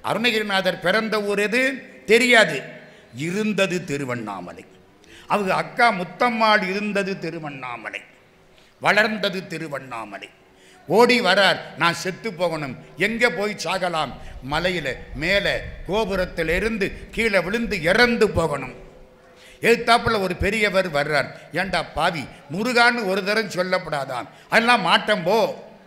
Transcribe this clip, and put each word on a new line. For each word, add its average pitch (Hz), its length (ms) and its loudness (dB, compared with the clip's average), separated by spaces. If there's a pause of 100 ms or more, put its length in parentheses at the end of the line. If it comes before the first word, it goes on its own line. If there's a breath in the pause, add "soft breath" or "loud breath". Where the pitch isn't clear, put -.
அருணகிரிநாதர் 196 760 0
பிறந்த 214 420 0
ஊர் 202 160 -2
எது 247 440 0 (240)
தெரியாது, 220 560 6 (520 loud breath)
இருந்தது 180 720 -2
திருவண்ணாமலை. 110 800 -8 (640 loud breath)
அவங்க 185 280 0
அக்கா 220 360 2
முத்தம்மாள் 214 720 0
இருந்தது 196 560 -2
திருவண்ணாமலை, 127 800 -10 (800 soft breath)
வளர்ந்தது 190 680 0
திருவண்ணாமலை. 131 840 -10 (580 soft breath)
ஓடி 233 340 6
வரார், 185 360 4 (220)
நான் 165 160 2
செத்து 185 380 -6
போகணும். 156 440 -4 (200 loud breath)
எங்க 226 340 0
போய் 202 340 -4
சாகலாம்? 165 480 -2 (380 loud breath)
மலையில 160 460 -2 (180)
மேலே 160 460 0 (280)
கோபுரத்திலிருந்து 185 1040 -2 (180)
கீழே 208 300 0
விழுந்து 202 420 -4
இறந்து 214 480 4
போகணும். 143 440 -2 (840 loud breath)
எதிர்த்தாப்புல 233 600 4
ஒரு 180 160 -2
பெரியவர் 190 560 2
வர்றார். 143 340 2 (260 loud breath)
"ஏண்டா 175 300 -2
பாவி, 156 440 -2 (260 loud breath)
முருகான்னு 240 520 2
ஒரு 190 200 -2
தரம் 214 240 0
சொல்லப்படாதான்?" 151 800 -2 (200 loud breath)
"அதெல்லாம் 233 320 4
மாட்டேன் 196 420 2
போ." 190 460 0 (180)